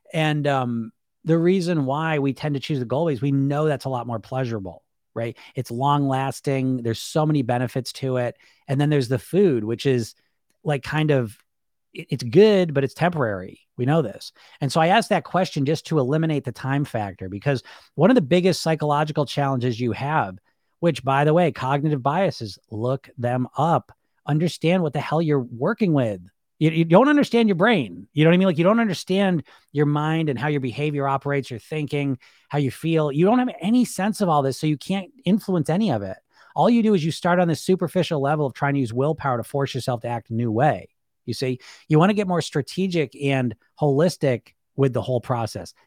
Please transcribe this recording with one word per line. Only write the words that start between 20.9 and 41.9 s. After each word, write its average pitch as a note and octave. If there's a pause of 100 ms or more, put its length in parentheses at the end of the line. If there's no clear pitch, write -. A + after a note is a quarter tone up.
by C3+
the D3+
way, E3+
cognitive C#3
biases, C#3+ (100)
look A#2+
them B2 (100)
up. D3+ (320)
Understand E3
what D3+
the D3
hell D3+
you're D3+
working D3+
with. A2+ (400)
You, D#3
you D#3+
don't F3+
understand A#3
your G3+
brain. D3+
You D3
know E3
what -
I F3+
mean? F#3+
Like, E3+
you E3+
don't A3
understand F#3+ (260)
your D3
mind D#3
and C3
how D3
your D3
behavior C#3
operates, C#3
your A2+
thinking, C#3+ (300)
how D3
you C#3+
feel. D#3
You D3+
don't A3
have B3
any A#3
sense G3
of G3+
all D3+
this, C3+
so D#3
you D3+
can't F#3+ (140)
influence F3+
any F#3+
of A2+
it. F#2+ (360)
All E3+
you A#3
do G#3+
is D#3+
you E3
start F3+
on F3+
this D#3+
superficial F3
level D3
of B2
trying C#3+
to C#3
use A2+
willpower C3+
to A#2
force C#3
yourself B2
to A#2+
act A#2
a -
new A#2
way. A2+ (360)
You A#2+
see, B2+ (280)
you D#3